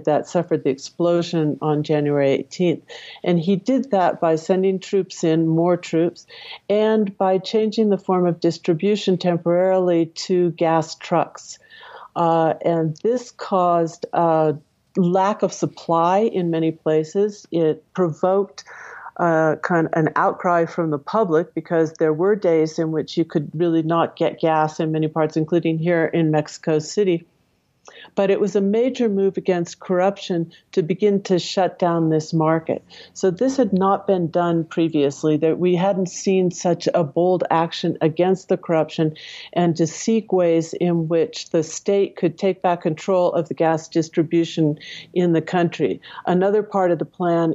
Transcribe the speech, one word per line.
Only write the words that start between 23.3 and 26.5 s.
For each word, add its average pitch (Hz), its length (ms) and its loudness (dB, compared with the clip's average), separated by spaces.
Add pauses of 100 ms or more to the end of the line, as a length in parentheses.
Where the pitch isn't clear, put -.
really 165 300 0
not 160 340 0
get - 220 -2
gas 156 400 0
in 156 120 -2
many 156 160 0
parts, 156 300 -2
including 160 420 0
here 165 260 0
in 160 260 0
Mexico 151 480 -2